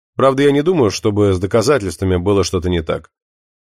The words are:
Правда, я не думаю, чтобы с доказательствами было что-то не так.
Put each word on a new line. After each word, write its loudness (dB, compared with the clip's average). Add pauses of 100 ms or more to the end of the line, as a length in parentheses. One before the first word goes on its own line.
(160)
Правда, 2
я 4
не 0
думаю, 2
чтобы 0
с -2
доказательствами 0
было 0
что-то -4
не -2
так. -8 (640)